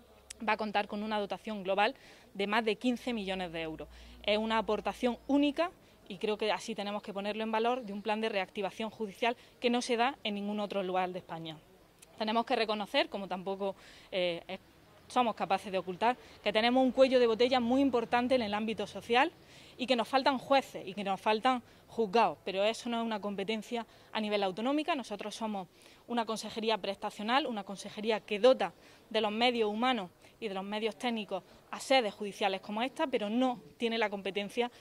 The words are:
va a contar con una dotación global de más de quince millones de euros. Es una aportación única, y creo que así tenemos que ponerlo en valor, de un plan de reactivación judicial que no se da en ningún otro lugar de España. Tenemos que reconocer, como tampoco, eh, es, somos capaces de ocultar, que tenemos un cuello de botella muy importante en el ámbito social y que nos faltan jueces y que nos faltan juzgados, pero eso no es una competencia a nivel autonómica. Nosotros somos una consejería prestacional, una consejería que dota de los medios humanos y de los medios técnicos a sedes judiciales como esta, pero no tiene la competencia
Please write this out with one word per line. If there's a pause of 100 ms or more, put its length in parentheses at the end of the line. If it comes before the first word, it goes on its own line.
(480)
va
a
contar
con
una
dotación
global (380)
de
más
de
quince
millones
de
euros. (360)
Es
una
aportación
única, (380)
y
creo
que
así
tenemos
que
ponerlo
en
valor,
de
un
plan
de
reactivación
judicial (220)
que
no
se
da
en
ningún
otro
lugar
de
España. (600)
Tenemos
que
reconocer,
como
tampoco, (360)
eh,
es, (480)
somos
capaces
de
ocultar, (260)
que
tenemos
un
cuello
de
botella
muy
importante
en
el
ámbito
social (460)
y
que
nos
faltan
jueces
y
que
nos
faltan (260)
juzgados,
pero
eso
no
es
una
competencia (260)
a
nivel
autonómica.
Nosotros
somos (400)
una
consejería
prestacional,
una
consejería
que
dota (360)
de
los
medios
humanos (300)
y
de
los
medios
técnicos (260)
a
sedes
judiciales
como
esta,
pero
no (160)
tiene
la
competencia